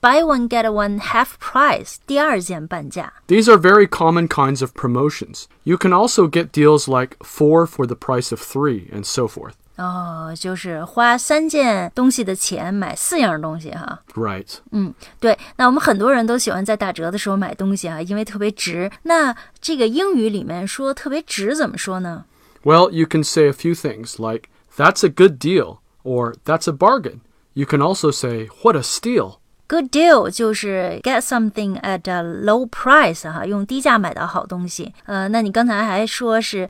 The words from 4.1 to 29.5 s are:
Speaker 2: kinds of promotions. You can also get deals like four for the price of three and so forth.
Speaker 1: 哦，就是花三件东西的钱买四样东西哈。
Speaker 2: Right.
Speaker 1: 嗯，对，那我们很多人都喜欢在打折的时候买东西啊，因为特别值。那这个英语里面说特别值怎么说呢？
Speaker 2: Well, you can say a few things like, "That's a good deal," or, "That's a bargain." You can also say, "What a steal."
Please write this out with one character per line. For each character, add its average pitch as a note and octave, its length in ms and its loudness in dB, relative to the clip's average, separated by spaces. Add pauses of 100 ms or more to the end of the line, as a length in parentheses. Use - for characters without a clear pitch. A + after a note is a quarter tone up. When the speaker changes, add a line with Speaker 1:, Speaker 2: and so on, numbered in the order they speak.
Speaker 2:
kinds C#3 320 0
of C3 140 -4
promotions. B2 720 -4 (200)
You F3 140 0
can F#3 140 2
also F#3+ 360 4
get E3 220 -2
deals D3 360 6
like C3 380 -2
four D#3 420 4
for C#3 200 -4
the A#2+ 100 -6
price D3+ 340 -4
of A2+ 120 -8
three C3+ 520 -4
and G#2 100 -10
so B2 220 -4
forth. - 280 -12 (240)
Speaker 1:
哦， F3 580 -10
就 F#3 200 -8
是 E3+ 280 -10
花 A#3+ 320 2
三 D#4 320 0
件 A3+ 460 0
东 B3+ 160 4
西 B3 140 0
的 F#3+ 100 -4
钱 - 400 -6
买 F#3+ 220 -4
四 - 240 -2
样 F3 200 0
东 D#3+ 180 -8
西 D#3 120 -14
哈。 - 300 -12 (140)
Speaker 2:
Right. G2+ 420 -8 (160)
Speaker 1:
嗯， F#3+ 200 -2 (280)
对， A3+ 180 2 (180)
那 B3+ 100 4
我 B3+ 40 6
们 C#4+ 100 2
很 A#3+ 160 2
多 A3+ 160 2
人 A#3 140 2
都 A#3 100 0
喜 A#3+ 140 -2
欢 F#3 140 -4
在 G#3+ 120 -2
打 G3 160 -4
折 E3 180 -8
的 G3 60 -4
时 G3+ 140 -4
候 G3 60 0
买 G3 180 -4
东 G3 220 -2
西 F3+ 120 -6
啊， D#3+ 140 -8
因 F#3 140 -6
为 G#3+ 80 -4
特 G#3 140 -10
别 G#3 120 -2
值。 F3+ 400 -6 (140)
那 D#4+ 300 0 (260)
这 D#4 160 -6
个 B3 100 2
英 F4 280 0
语 A3+ 140 2
里 G3+ 140 -4
面 F3 240 -8
说 C4+ 260 -6
特 - 160 -12
别 D4+ 140 -4
值 G#3 320 -4
怎 D4+ 160 -2
么 - 80 -12
说 F#3 220 -6
呢？ F3 240 -10 (400)
Speaker 2:
Well, E3 260 6
you D#3+ 180 0
can D#3 140 0
say D3+ 240 2
a C#3 60 4
few E3 200 -2
things A2+ 460 -8
like, A2 300 -6 (280)
"That's E3 300 4
a - 20 6
good D#3 300 4
deal," D3 400 -2 (240)
or, B2 320 -4 (100)
"That's D#3+ 240 -2
a D#3+ 40 0
bargain." F#3 480 2 (340)
You C#3 100 -2
can C#3+ 160 0
also D#3+ 300 2
say, A#2 380 -6 (140)
"What A3 120 4
a C3+ 80 -2
steal." D#3+ 540 -4 (320)